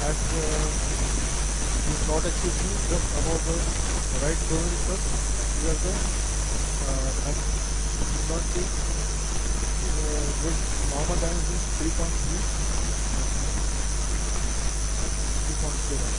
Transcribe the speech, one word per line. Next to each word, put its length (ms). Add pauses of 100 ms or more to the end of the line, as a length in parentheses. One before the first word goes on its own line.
at, 140
uh, 480 (1200)
the 160
plot 240
axis 240
view, 240 (160)
just 160 (160)
above 240
the 80 (720)
right 80 (160)
coronary 240 (160)
curve. 140 (500)
Here 320
the, 80
uh, 1400
and 80 (880)
not 160
the, 160
uh, 1700 (160)
this 160 (320)
normal 240
dimension 400
is 80 (160)
three 160
point 160
three, 320 (3000)
three 160
point 160
zero. 400